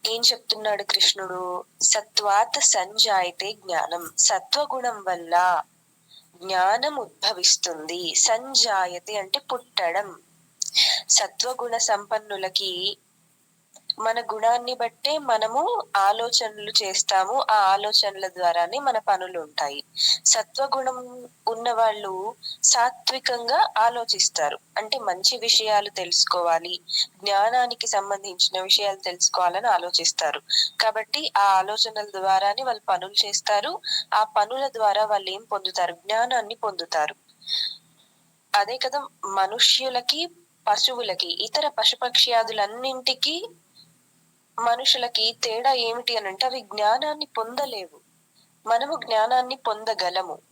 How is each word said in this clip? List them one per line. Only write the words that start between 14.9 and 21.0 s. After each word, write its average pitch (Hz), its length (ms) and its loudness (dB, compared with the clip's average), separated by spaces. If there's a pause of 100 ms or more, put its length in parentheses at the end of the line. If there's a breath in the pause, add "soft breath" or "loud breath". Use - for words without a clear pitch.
మనము 269 640 0 (120)
ఆలోచనలు 214 760 0 (120)
చేస్తాము, 196 680 0
ఆ 220 40 4
ఆలోచనల 196 720 2
ద్వారానే 180 520 0
మన 269 180 0
పనులు 185 420 -2
ఉంటాయి. 147 440 -6 (420 loud breath)
సత్వగుణం 254 1040 -2 (180)